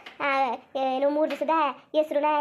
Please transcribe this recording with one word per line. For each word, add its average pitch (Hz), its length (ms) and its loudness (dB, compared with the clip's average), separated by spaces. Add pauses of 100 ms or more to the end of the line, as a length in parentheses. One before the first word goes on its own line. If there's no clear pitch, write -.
(200)
ಆ, 269 320 0 (240)
ಏನು 269 340 0
ಮೂರ್ 302 200 0
ದಿವಸದ 277 200 -4 (460)
ಹೆಸ್ರುನ, 302 300 0 (160)